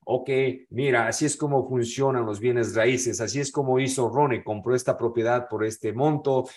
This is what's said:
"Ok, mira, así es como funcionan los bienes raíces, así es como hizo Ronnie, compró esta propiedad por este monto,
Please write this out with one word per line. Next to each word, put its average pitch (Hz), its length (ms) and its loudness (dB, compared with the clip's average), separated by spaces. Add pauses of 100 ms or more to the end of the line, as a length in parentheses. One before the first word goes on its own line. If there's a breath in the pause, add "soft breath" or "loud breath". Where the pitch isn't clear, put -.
"Ok, 131 260 -2 (400)
mira, 120 360 2
así 113 180 0
es 147 120 0
como 139 320 0
funcionan 127 580 0
los 104 140 -4
bienes 120 340 0
raíces, 117 460 2
así 117 180 -4
es 139 140 -4
como 127 260 2
hizo 131 300 0
Ronnie, 123 340 2
compró 107 320 -2
esta 123 240 0
propiedad 120 500 0
por 107 160 -2
este 107 280 -4
monto, 135 640 0